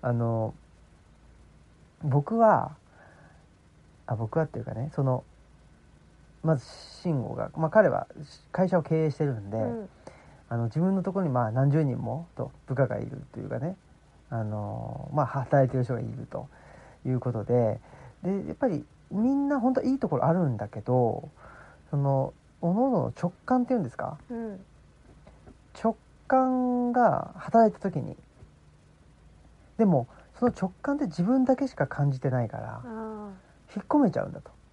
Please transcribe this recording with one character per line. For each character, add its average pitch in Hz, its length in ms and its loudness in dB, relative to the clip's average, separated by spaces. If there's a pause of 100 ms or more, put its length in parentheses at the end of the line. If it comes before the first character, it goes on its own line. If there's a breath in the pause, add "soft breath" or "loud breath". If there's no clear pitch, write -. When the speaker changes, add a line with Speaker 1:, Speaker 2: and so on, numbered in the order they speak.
Speaker 1:
あ 123 120 0
の、 117 420 0 (1500)
僕 147 360 0
は、 208 380 4 (1300 loud breath)
あ、 120 100 -4
僕 113 220 -4
は 160 80 2
っ - 20 -6
て - 100 -12
い 113 40 -6
う - 20 -12
か 123 80 -10
ね、 117 220 -6
そ 143 80 -2
の、 127 200 0 (1200)
ま 160 140 2
ず 123 80 -6
慎 - 560 -6
吾 - 140 -6
が、 - 220 -6
ま 160 100 0
あ、 151 40 -2
彼 202 180 6
は - 180 -2 (460)
会 185 160 2
社 175 100 2
を 160 40 2
経 160 240 0
営 151 40 0
し 139 80 -6
て 156 60 0
る 135 140 -2
ん 101 120 -10
で、 110 80 -4
Speaker 2:
う 110 80 -2
ん。 233 220 -6 (600 loud breath)
Speaker 1:
あ 120 80 -4
の、 117 80 0
自 117 160 -2
分 190 140 2
の 190 80 0
と 190 100 -4
こ 190 80 -2
ろ 180 60 0
に、 139 60 0
ま 123 140 2
あ、 110 40 -2
何 131 200 4
十 156 120 4
人 127 160 0
も 127 280 -6 (100)
と 120 160 -8 (140)
部 139 80 -6
下 127 120 2
が 110 120 -4
い 113 80 -8
る - 160 -12 (100)
と 113 80 -12
い 104 40 -8
う 104 40 -10
か 120 100 -6
ね、 170 180 -6 (540)
あ 113 140 -4
の、 107 680 -8
ま 143 100 2
あ、 127 40 0
働 135 400 4
い 123 40 0
て 135 60 -4
る 127 80 0
人 127 100 -4
が 117 60 -4
い 127 40 -6
る 117 260 -10
と 131 180 -10 (580 loud breath)
い 131 40 -2
う 127 100 0
こ 123 120 -4
と 107 120 -6
で、 117 360 2 (420 loud breath)
で、 190 260 -4
や - 40 -6
っ - 40 -12
ぱ 269 120 0
り 156 160 -4 (260)
み 233 240 0
ん 277 140 0
な 277 120 0
本 247 140 2
当 - 60 0
は - 60 0
い 262 80 2
い 269 40 0
と - 100 -2
こ 131 100 0
ろ 127 80 0
あ 156 60 6
る 175 160 2
ん 120 80 0
だ 104 120 -6
け - 120 -10
ど、 123 500 0 (600 loud breath)
そ 147 60 -2
の、 139 380 0 (260)
各 175 140 0
々 254 160 2
の 139 300 0
直 175 120 -2 (140)
感 247 160 4
っ 240 40 -4
て 262 60 -2
い 254 40 4
う 226 40 2
ん - 20 0
で 120 80 -4
す - 60 -16
か？ - 220 -6 (120)
Speaker 2:
う 247 40 -10
ん。 220 260 -10 (1200)
Speaker 1:
直 226 140 2 (320)
感 254 640 2
が 240 440 4
働 226 340 6
い 214 40 -4
た - 60 -18
時 165 200 -2
に、 - 160 -8 (1600)
で 226 80 6
も、 139 200 4 (320 loud breath)
そ 240 80 2
の 240 60 2
直 185 180 -6 (120)
感 285 140 0
っ - 20 -2
て 294 80 -2
自 175 160 -2
分 254 220 2
だ 262 120 4
け 277 100 -2
し - 80 -8
か 143 120 0
感 143 240 0
じ 131 100 -4
て 139 100 -2
な 123 140 0
い 110 40 -4
か - 100 -10
ら、 - 260 -10
Speaker 2:
あ - 20 -14
ー。 220 880 -14
Speaker 1:
引 196 80 -6
っ - 40 -18
込 302 140 4
め 233 100 6
ち - 80 -2
ゃ - 60 0
う - 40 -8
ん - 40 -12
だ - 80 -12
と。 - 100 -20 (220)